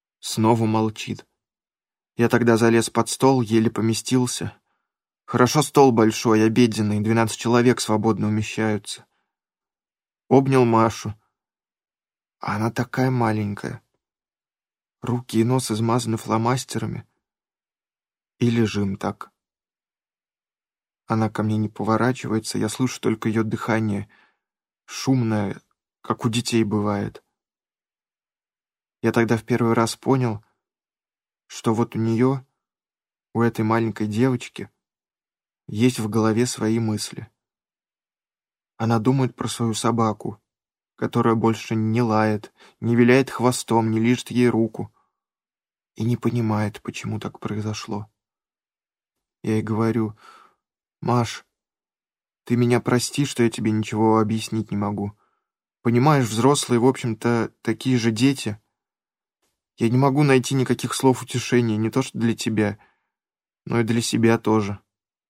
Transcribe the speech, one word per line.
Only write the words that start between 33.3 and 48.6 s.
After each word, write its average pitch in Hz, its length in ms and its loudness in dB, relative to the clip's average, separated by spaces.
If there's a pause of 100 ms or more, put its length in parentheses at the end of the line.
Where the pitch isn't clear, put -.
у 113 80 0
этой 117 240 0
маленькой 110 400 0
девочки, 120 640 -4 (960)
есть 123 320 0
в 110 100 -4
голове 110 380 2
свои 113 320 -2
мысли. 110 500 -6 (1500)
Она 113 200 0
думает 127 380 0
про - 120 -6
свою 113 260 -2
собаку, 110 640 -2 (560)
которая 117 380 0
больше - 400 -2
не 110 260 0
лает, 110 500 0 (300)
не 117 160 0
виляет 123 320 6
хвостом, 113 640 0
не 110 100 0
лижет 120 300 0
ей 123 180 2
руку 110 420 -2 (1080)
и 110 80 -6
не 120 120 0
понимает, 110 640 -2
почему - 400 -8
так - 200 -12
произошло. 104 720 -8 (1300)